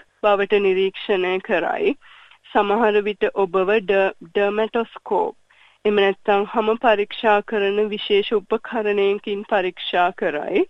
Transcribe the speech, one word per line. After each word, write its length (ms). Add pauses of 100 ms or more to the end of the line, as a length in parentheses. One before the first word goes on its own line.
(180)
බවට 440
නිරීක්ෂණය 800
කරයි. 560 (500)
සමහර 560
විට 300
ඔබව 440
ඩ-, 440
ඩර්මැටොස්කෝප්, 1120 (500)
එහෙම 160
නැත්නම් 460
හම 220 (100)
පරීක්ෂා 640
කරන 360 (100)
විශේෂ 440
උපකරණයකින් 1120
පරීක්ෂා 680
කරයි. 580